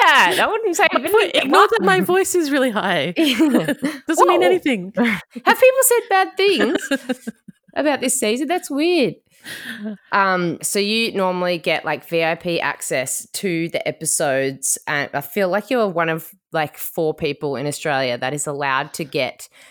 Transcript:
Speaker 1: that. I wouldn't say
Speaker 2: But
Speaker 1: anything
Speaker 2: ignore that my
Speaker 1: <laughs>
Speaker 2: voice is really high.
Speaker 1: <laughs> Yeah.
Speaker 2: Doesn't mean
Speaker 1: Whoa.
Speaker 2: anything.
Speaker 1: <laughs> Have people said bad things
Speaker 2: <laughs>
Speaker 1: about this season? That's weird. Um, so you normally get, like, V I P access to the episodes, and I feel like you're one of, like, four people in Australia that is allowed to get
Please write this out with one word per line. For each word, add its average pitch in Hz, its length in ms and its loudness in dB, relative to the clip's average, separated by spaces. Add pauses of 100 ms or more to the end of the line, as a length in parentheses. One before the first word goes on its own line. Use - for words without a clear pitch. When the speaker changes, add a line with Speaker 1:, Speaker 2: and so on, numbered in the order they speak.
Speaker 1:
that. 247 400 4
I 233 60 2
wouldn't 392 280 -2
say 359 160 4
Speaker 2:
But 262 140 -2
Speaker 1:
anything 403 240 2 (140)
Speaker 2:
ignore 302 240 4
that 440 160 0
my 381 160 2
Speaker 1:
<laughs> 359 140 0
Speaker 2:
voice 381 200 0
is 330 160 0
really 262 220 2
high. 175 440 -2
Speaker 1:
<laughs> - 20 -4
Yeah. 285 180 2 (720)
Speaker 2:
Doesn't 311 200 4
mean 359 140 4
Speaker 1:
Whoa. 359 60 4
Speaker 2:
anything. 240 460 0
Speaker 1:
<laughs> - 40 -8
Have 214 240 0 (380)
people 523 240 6
said 480 160 2 (100)
bad 381 280 2
things 381 520 2
Speaker 2:
<laughs> - 400 -6 (460)
Speaker 1:
about 277 260 0
this 247 180 -2
season? 240 280 0
That's 349 240 -4
weird. 294 420 0 (960)
Um, 185 520 2
so - 160 -2
you 220 320 0
normally 180 480 0
get, 160 260 -2
like, 151 240 -4
V 165 140 0
I 165 100 0
P 170 260 -4
access - 720 -4
to 170 360 -2
the - 180 -6
episodes, 139 1000 -2
and 143 260 -4
I 143 80 -4
feel 190 280 -2
like 202 200 -2
you're 233 180 2
one 165 220 -2
of, 160 220 -6 (200)
like, 156 280 -4
four 156 340 -2
people 143 440 -4
in 139 100 -4
Australia 135 500 -2
that 127 160 -6
is 147 140 -6
allowed 143 480 -2
to 170 80 -8
get - 460 -6 (220)